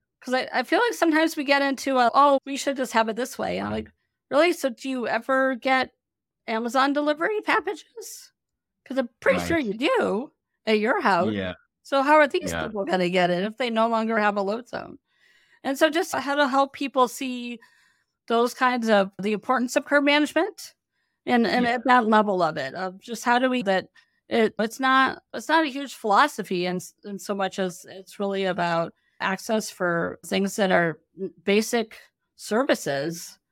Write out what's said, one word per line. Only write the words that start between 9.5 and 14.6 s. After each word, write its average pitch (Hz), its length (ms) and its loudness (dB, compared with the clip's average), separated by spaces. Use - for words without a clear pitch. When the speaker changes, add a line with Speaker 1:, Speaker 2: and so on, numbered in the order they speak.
Speaker 2:
Right. 285 80 -2
Speaker 1:
you 196 100 -2
do 254 560 0
at 220 140 2
your 247 220 0
house. 196 300 2
Speaker 2:
Yeah. 98 220 -4
Speaker 1:
So 277 180 0
how 294 140 4
are 302 120 8
these - 240 -4
Speaker 2:
Yeah. 165 140 -2
Speaker 1:
people 202 200 -6
gonna 185 240 0
get 180 200 4
it 180 140 0
if 214 140 -6
they 247 120 -4
no 226 180 2
longer 226 300 0
have 208 200 2
a 202 40 0
load 214 260 -4